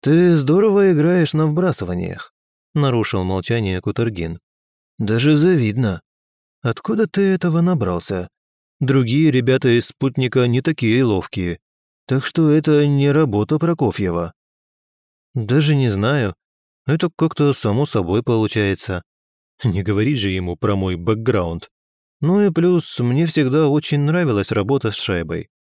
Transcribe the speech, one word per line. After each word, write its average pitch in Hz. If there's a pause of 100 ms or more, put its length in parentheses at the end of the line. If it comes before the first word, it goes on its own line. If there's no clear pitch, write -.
«Ты 170
здорово 196
играешь 165
на 156
вбрасываниях», — 90 (420)
нарушил 120
молчание 95
Кутергин. 98 (600)
«Даже 117
завидно. 123 (600)
Откуда 208
ты 196
этого 180
набрался? 95 (520)
Другие 135
ребята 127
из 117
«Спутника» 127
не 120
такие 131
ловкие, 92 (460)
так 135
что 156
это 151
не 143
работа 139
Прокофьева». 98 (1000)
Даже 139
не 131
знаю. 107 (500)
Это 160
как-то 147
само 117
собой 101
получается. 101 (600)
Не 98
говорить 107
же 98
ему 90
про 104
мой 95
бэкграунд. 92 (520)
Ну 196
и 190
плюс, 170
мне 127
всегда 151
очень 147
нравилась 143
работа 107
с -
шайбой. 85 (120)